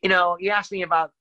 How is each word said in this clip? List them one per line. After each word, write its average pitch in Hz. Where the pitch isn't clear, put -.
you 190
know, 180
you 185
asked 208
me 190
about 165